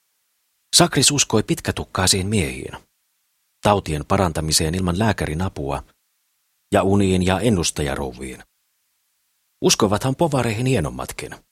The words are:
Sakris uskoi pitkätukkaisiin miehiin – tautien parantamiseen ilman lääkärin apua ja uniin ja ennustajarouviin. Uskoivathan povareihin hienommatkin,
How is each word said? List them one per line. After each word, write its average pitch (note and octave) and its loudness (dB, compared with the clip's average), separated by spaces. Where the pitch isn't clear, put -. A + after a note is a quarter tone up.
Sakris E3 4
uskoi A2+ 0
pitkätukkaisiin F#2 -2
miehiin – D#2+ -2
tautien D#2+ 0
parantamiseen D#2+ 0
ilman F2+ -2
lääkärin F#2 -2
apua C#2+ -6
ja G2 4
uniin F#2+ 4
ja F2+ 2
ennustajarouviin. C#2+ -2
Uskoivathan B2 2
povareihin B2+ 0
hienommatkin, C2+ -4